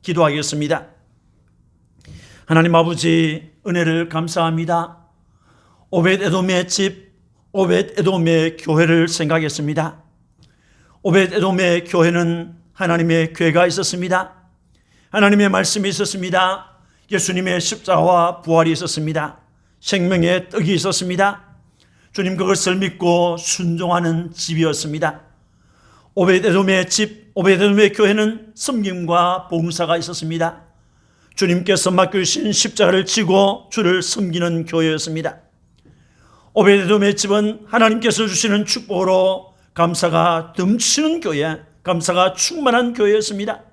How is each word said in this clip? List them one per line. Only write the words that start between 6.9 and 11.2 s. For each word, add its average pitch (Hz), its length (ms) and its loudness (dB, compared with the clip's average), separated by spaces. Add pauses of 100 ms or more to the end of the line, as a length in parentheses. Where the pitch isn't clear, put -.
오벳에돔의 175 1040 0
교회를 165 500 2
생각했습니다. 156 960 -4 (1000)
오벳에돔의 180 840 2